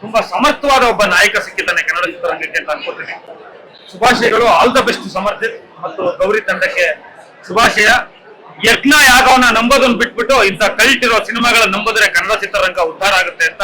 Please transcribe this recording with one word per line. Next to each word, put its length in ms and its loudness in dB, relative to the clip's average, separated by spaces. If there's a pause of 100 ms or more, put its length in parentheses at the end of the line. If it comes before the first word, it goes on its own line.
ತುಂಬಾ 200 -2
ಸಮರ್ಥವಾದ 600 0
ಒಬ್ಬ 200 2
ನಾಯಕ 340 2
ಸಿಕ್ಕಿದ್ದಾನೆ 440 -4
ಕನ್ನಡ 240 -4
ಚಿತ್ರರಂಗಕ್ಕೆ 540 -6
ಅಂತ 100 -10
ಅನ್ಕೋತೀನಿ. 540 -10 (680)
ಶುಭಾಶಯಗಳು, 540 0
all 320 2
the 100 0
best 220 -6
ಸಮರ್ಥಿತ್ 760 -8
ಮತ್ತು 200 -10
ಗೌರಿ 380 0
ತಂಡಕ್ಕೆ 540 -2 (520)
ಶುಭಾಶಯ. 400 0 (760)
ಯಜ್ಞ 280 2 (120)
ಯಾಗವನ್ನ 520 4
ನಂಬೋದನ್ನ 380 2
ಬಿಟ್ಬಿಟ್ಟು 480 0
ಇಂಥ 200 -2
ಕಲ್ಟ್ 420 0
ಇರೋ 200 0
ಸಿನಿಮಾಗಳನ್ನ 500 0
ನಂಬಿದ್ರೆ 320 0
ಕನ್ನಡ 300 0
ಚಿತ್ರರಂಗ 420 -4
ಉದ್ಧಾರ 340 -2
ಆಗುತ್ತೆ 320 0
ಅಂತ 180 -4